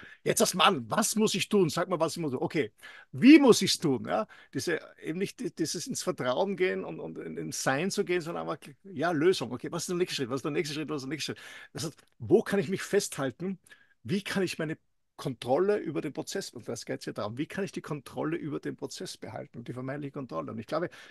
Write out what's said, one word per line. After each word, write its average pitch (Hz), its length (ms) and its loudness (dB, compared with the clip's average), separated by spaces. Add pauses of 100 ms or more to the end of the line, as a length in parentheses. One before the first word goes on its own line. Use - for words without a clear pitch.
(240)
Jetzt - 160 2
als 208 140 4
Mann, 165 340 4
was 170 280 0
muss 208 180 4
ich 170 140 -2
tun? 196 220 6
Sag 180 180 0
mal, 175 120 -2
was 160 160 0
ich 170 60 -4
muss 147 100 -2
tun. 127 100 -2
Okay, 156 300 0 (400)
wie 247 260 12
muss 247 240 10
ich's 175 160 2
tun, 127 280 0
ja? 190 200 0 (280)
Diese, 147 260 -2 (220)
eben 160 160 -6
nicht - 220 -6
die, 202 140 -6
dieses 165 320 -4
ins - 160 -6
Vertrauen 175 540 -2
gehen 185 280 0
und, 160 160 -10
und 160 180 -10
in, 156 180 -10
ins 156 260 -8
Sein 151 280 0
zu 202 140 -2
gehen, 175 160 0
sondern 165 280 -6
einfach, - 100 -6 (260)
ja, 160 260 -2
Lösung. 156 420 2
Okay, 127 200 -8
was 170 100 -4
ist - 80 -6
der 180 60 -2
nächste 175 200 -2
Schritt? 123 140 -4
Was 131 80 -2
ist - 60 -6
der 160 80 -2
nächste 151 220 -2
Schritt? 151 140 -4
Was 151 100 -4
ist 127 60 -6
der 131 60 -8
nächste 139 240 -6
Schritt? - 60 -14 (320)
Das - 120 -8
heißt, 160 120 -8 (220)
wo 151 240 4
kann - 180 0
ich 151 80 -2
mich 190 140 -2
festhalten? 143 580 -2
Behalten? 185 180 -6 (440)
Wie 180 200 -2
kann - 200 -2
ich 170 160 -2
meine 160 200 -4 (380)
Kontrolle 151 600 0
über 147 220 -6
den 147 140 -6
Prozess, - 360 -6
und - 180 -16
das 120 180 -8
geht's 131 180 -8
ja - 80 -8
darum, 110 240 -6
wie 151 100 -4
kann - 180 -6
ich - 80 -8
die 170 100 -8
Kontrolle 151 540 -6
über 151 220 -6
den 139 180 -8
Prozess - 420 -10
behalten, - 460 -14
die 135 100 -12
vermeintliche 135 380 -8
Kontrolle? 143 400 -8
Und 113 60 -8
ich 113 80 -10
glaube, 165 220 -2 (220)